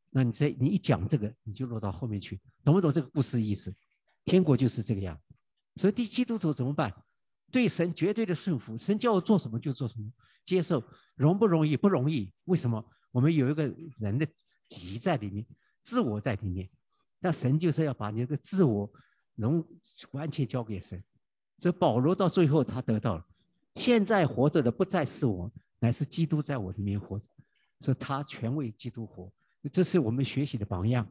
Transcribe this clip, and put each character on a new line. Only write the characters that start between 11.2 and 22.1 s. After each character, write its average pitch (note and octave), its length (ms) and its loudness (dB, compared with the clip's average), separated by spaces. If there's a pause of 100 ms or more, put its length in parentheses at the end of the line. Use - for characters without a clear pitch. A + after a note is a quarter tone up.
不 A3 80 4
容 D#3+ 200 4
易？ D3+ 100 2
不 G3+ 120 4
容 D3 220 2
易。 G#2+ 220 -4 (120)
为 F3 120 2
什 - 140 -2
么？ A2 120 -2 (280)
我 B2 100 0
们 D#3 120 6
有 C#3 180 4
一 D3+ 40 0
个 D3+ 180 -2 (260)
人 G#2+ 180 -2
的 D#3 100 0 (420)
己 F#2 300 -10
在 D#3+ 180 0
里 G#2 140 -6
面， G2+ 140 -6 (380)
自 B3 180 -2
我 G#2+ 200 -2
在 A2 160 -2
里 G2 120 -8
面， F#2+ 200 -6 (520)
但 F3+ 120 0
神 C3+ 260 0
就 E3 120 2
是 D#3+ 140 0
要 C#3 80 -2
把 G#2+ 180 -6
你 A2 100 -4
这 B2 60 -2
个 D3 100 -4
自 F#3+ 280 0
我 G#2 260 2 (440)
能 D3+ 300 0 (480)
完 D3 180 -8
全 C3 160 -4
交 B2 180 -4
给 G#2+ 160 -8
神。 F#2 220 -12 (560)
所 F3+ 120 0
以 F3 80 0
保 B2 200 4
罗 D3+ 160 4